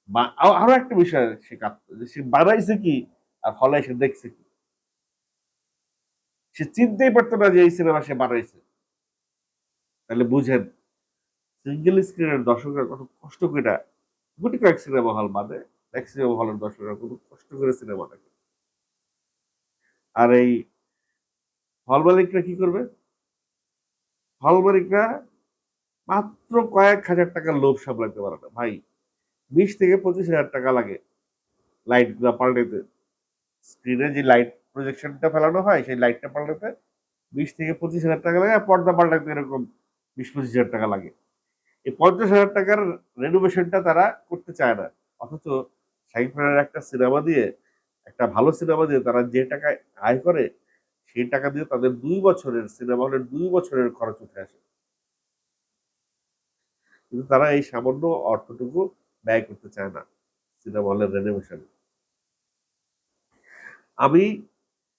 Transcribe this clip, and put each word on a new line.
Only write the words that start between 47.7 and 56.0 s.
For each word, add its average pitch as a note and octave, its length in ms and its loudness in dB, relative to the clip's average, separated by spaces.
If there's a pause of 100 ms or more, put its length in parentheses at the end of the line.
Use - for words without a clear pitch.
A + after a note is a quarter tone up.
একটা - 160 -4 (100)
ভালো C3+ 180 2
সিনেমা D#3+ 340 -2
দিয়ে C#3+ 200 0
তারা A#2+ 140 0 (140)
যে C3 80 2 (100)
টাকা D3 160 -6 (380)
আয় B2 200 2
করে, D#3+ 180 2 (680)
সেই B2 220 -4
টাকা C#3 180 -2
দিয়ে D3 140 -6
তাদের B2+ 260 -2 (140)
দুই E3 160 -4
বছরের C3 460 0 (100)
সিনেমা B2 280 -4
হলের C3+ 180 -4 (100)
দুই D#3+ 120 -6 (100)
বছরের C#3+ 340 -2 (100)
খরচ A2 260 -8
উঠে - 200 -20
আসে, - 140 -20 (2500)